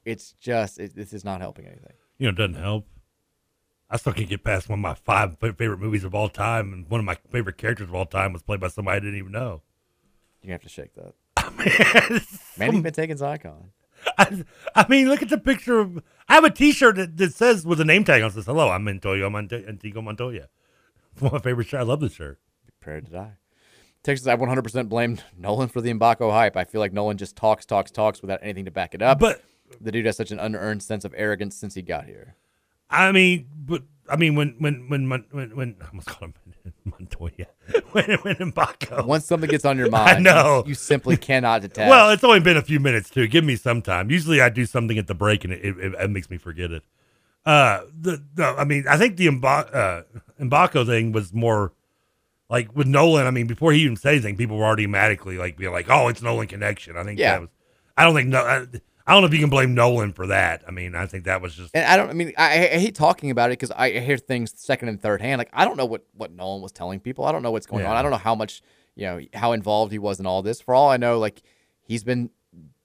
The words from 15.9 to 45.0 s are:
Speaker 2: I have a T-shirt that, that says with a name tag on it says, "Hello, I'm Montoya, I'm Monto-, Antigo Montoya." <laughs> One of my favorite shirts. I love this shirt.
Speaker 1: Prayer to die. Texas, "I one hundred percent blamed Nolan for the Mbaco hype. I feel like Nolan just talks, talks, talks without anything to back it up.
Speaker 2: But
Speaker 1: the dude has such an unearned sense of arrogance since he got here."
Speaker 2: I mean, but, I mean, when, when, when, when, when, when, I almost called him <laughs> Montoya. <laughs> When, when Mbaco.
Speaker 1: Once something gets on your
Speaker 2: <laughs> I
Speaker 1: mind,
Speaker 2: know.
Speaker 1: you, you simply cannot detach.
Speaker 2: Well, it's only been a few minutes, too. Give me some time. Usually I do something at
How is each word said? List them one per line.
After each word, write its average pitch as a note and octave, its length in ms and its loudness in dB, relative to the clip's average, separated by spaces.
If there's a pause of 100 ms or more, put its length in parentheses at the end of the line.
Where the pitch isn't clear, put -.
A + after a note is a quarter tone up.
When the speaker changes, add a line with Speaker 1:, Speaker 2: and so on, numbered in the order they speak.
Speaker 2:
I B3+ 60 6
have D#4 100 10
a D4+ 60 6
T-shirt C4 460 4
that, E3+ 200 -8
that F3+ 180 0
says A3+ 320 2
with E3 140 0
a D#3+ 40 2
name F3+ 200 4
tag B2+ 180 4
on A2 80 0
it F#2 40 -16
says, G#2 120 -10
"Hello, C#3+ 240 2
I'm F#2+ 140 -2
Montoya, G2 420 -4
I'm G2+ 60 -4
Monto-, G#2 360 -10
Antigo G#2+ 340 -12
Montoya." G#2+ 460 -10 (340)
<laughs> - 360 -20
One C3+ 100 0
of - 40 0
my C#3+ 80 -4
favorite B2 260 -2
shirts. C#3 140 -8
I A#2+ 40 -2
love C#3 160 -2
this B2+ 140 -4
shirt. C#2+ 240 -16 (420)
Speaker 1:
Prayer D2+ 200 -14
to D2 100 -20
die. G2 220 -14 (680)
Texas, C3 240 -4
"I A#2+ 80 4
one B2 160 -2
hundred B2+ 120 0
percent A#2 280 -6
blamed A#2 340 -2 (120)
Nolan G#2 320 -4
for B2 120 -6
the A#2 120 -4
Mbaco A2+ 380 2
hype. A2 260 2
I F2+ 80 -2
feel A2 160 -6
like G2 120 -2
Nolan G#2 240 -2
just G2 200 -12
talks, G#2+ 280 0
talks, G2+ 260 -2
talks G#2+ 300 -2
without F#2+ 220 -8
anything F#2+ 240 -10
to F#2 40 -12
back F2 240 -6
it F2+ 80 -10
up. C3+ 160 4
Speaker 2:
But G#3+ 240 2 (380)
Speaker 1:
the A2 100 -8
dude A2 160 -4
has G#2+ 100 0
such A2+ 140 -8
an G#2 80 -10
unearned G#2 440 -6
sense G#2 240 -10
of - 100 -12
arrogance G#2 400 -4
since G#2 180 -14
he F#2 80 -12
got E2 220 -8
here." G1+ 320 -20 (520)
Speaker 2:
I F#3+ 220 2
mean, F3+ 420 2
but, D3+ 300 -8 (260)
I C#3 60 -2
mean, D#3 220 2
when, D3 240 0
when, C3+ 280 -4
when, C3+ 200 -2
when, B2+ 240 -4
when, C3 240 -12
when, A#2+ 260 -8
I D#2 60 -18
almost E2+ 180 -16
called - 280 -16 (280)
him F2+ 140 -16
<laughs> - 80 -20
Montoya. F2+ 600 -12 (200)
<laughs> - 240 -2
When, - 300 0
when G3 160 -4
Mbaco. C#3+ 720 -4
Speaker 1:
Once D3+ 180 0
something D#3+ 260 -2
gets D3 140 0
on C#3 120 2
your B2 100 0
Speaker 2:
<laughs> A2+ 60 2
I A2 200 6
Speaker 1:
mind, F3 120 2
Speaker 2:
know. D3+ 400 6
Speaker 1:
you, C#3+ 40 -10
you C#3+ 80 -6
simply B2+ 400 0
cannot A#2 460 0
detach. G#2 280 0
Speaker 2:
Well, A3 200 10
it's G#3 120 2
only A#3 160 8
been E3+ 200 4
a C#3 40 0
few D3 160 -2
minutes, B2+ 320 0
too. B2 160 0
Give D#3 160 4
me C#3 140 0
some A#2+ 260 -2
time. F#2 280 -2
Usually D#3+ 300 2
I B2 100 6
do A#2 160 -2
something A2+ 320 -2
at G2 100 -6